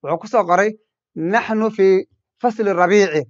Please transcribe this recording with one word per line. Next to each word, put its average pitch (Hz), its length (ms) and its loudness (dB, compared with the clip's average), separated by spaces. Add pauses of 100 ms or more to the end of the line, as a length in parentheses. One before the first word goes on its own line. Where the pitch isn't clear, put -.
wuxuu 156 140 -4
ku 214 80 -18
soo 214 200 0
qoray, 196 240 2 (460)
"نحن 220 520 -2
في 190 360 2 (340)
فصل 226 280 -2
الربيع." 180 640 2